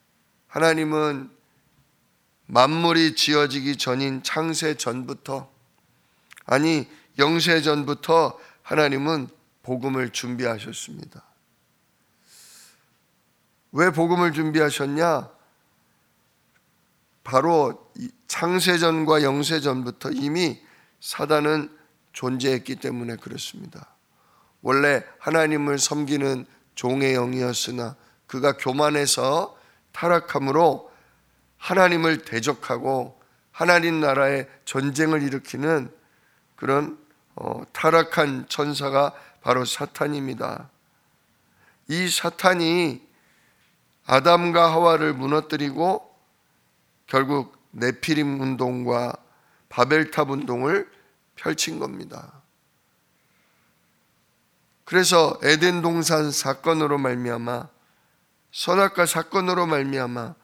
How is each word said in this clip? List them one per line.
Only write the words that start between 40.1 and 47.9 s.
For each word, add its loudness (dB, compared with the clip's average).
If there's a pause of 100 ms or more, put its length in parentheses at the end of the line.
이 -2
사탄이 0 (1000)
아담과 4
하와를 4
무너뜨리고 -2 (1000)
결국 -2 (140)
네피림 -2